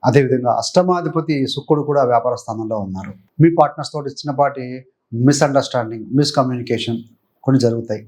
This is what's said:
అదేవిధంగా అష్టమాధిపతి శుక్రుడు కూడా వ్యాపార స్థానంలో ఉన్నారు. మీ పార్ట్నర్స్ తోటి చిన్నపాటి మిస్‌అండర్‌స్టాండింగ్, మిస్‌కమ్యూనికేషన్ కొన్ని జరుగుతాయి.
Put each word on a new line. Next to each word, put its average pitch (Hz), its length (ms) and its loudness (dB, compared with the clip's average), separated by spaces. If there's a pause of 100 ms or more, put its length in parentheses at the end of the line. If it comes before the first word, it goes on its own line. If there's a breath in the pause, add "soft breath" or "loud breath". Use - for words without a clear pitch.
అదేవిధంగా 123 440 2 (100)
అష్టమాధిపతి 165 720 0 (180)
శుక్రుడు 147 340 0
కూడా 143 140 2 (100)
వ్యాపార 120 320 2
స్థానంలో 110 420 -6
ఉన్నారు. 95 280 -10 (300)
మీ 170 60 8 (100)
పార్ట్నర్స్ 147 360 2
తోటి 143 240 -8
చిన్నపాటి 135 460 -2 (640)
మిస్‌అండర్‌స్టాండింగ్, 131 760 0 (140)
మిస్‌కమ్యూనికేషన్ 123 800 -2 (480)
కొన్ని 135 180 4
జరుగుతాయి. 113 420 -2